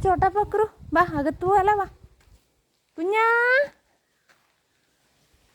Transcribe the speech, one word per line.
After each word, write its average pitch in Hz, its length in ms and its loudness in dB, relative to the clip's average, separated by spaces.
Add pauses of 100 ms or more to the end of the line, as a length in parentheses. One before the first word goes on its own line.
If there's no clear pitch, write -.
ചോട്ടാ 370 220 2 (100)
പക്രു, 415 280 0 (300)
വാ, 339 80 4 (160)
അകത്ത് 294 260 -4
പോവാലോ, 392 360 2
വാ. 359 60 -6 (1080)
കുഞ്ഞാ, 427 300 0 (2250)